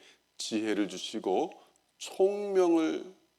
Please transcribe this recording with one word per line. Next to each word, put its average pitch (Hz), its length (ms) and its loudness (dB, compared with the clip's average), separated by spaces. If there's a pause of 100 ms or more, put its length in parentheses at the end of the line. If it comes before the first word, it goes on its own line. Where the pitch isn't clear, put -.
(380)
지혜를 107 500 -2
주시고 101 640 -4 (460)
총명을 185 1080 2 (340)